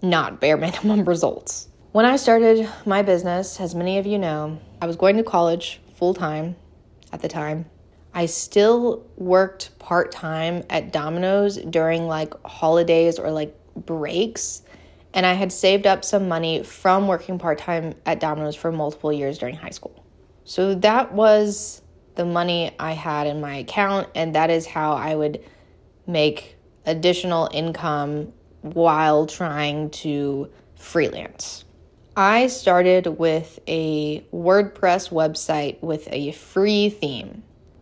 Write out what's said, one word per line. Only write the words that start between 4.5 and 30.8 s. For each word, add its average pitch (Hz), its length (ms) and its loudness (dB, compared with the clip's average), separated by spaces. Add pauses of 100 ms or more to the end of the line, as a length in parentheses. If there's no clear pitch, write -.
I 170 60 -4
was 170 100 -4
going 196 220 4
to 226 40 2
college 170 600 0 (140)
full-time 175 600 -2 (560)
at - 80 -14
the - 80 -6
time. 156 380 -6 (480)
I 170 120 0
still 226 800 2 (100)
worked 185 640 0
part-time 170 920 -2
at 156 220 -4
Domino's 185 680 0
during, 165 480 0
like, 156 260 -4 (140)
holidays 165 720 4
or, - 120 -4
like, 151 240 -6 (220)
breaks. 165 840 -6 (520)
And 185 120 2
I 180 80 4
had 190 180 -2
saved 202 340 2
up 190 180 4
some 196 240 0
money 165 340 -2
from 196 460 0
working 180 300 -2
part-time 165 560 -4 (120)
at 160 140 -2
Domino's 151 360 -4
for 165 160 -4
multiple 151 400 -4
years 143 240 -4
during 123 180 -8
high 156 160 -14
school. - 320 -18 (420)
So 190 320 0
that 214 360 2
was 208 720 2 (320)
the 175 100 -4
money 175 540 -2
I 156 140 -6
had 151 340 -4
in 147 140 -4
my 143 160 -8
account, 196 580 -2
and 160 200 -2
that 160 160 2
is 165 160 0
how 156 260 -2
I 147 220 -2
would 151 280 -4 (640)
make 151 500 -2 (280)
additional 165 680 0
income 151 800 -4 (280)
while 156 680 4
trying 151 640 -6
to 143 600 -6 (260)
freelance. - 880 -6 (500)